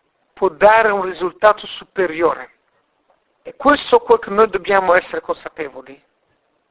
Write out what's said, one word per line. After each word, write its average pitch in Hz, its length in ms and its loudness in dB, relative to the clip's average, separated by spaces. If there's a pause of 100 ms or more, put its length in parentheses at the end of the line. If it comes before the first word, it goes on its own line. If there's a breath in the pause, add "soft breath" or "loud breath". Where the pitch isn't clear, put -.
(320)
può - 160 -2
dare 214 420 4
un 202 120 -2
risultato 185 640 -2
superiore. 160 840 -4 (880)
E - 140 -20
questo - 400 2
è 233 60 0
quel 226 160 4
che - 100 -12
noi 202 220 2
dobbiamo 185 420 0
essere 175 300 -2
consapevoli, 135 800 -12 (680)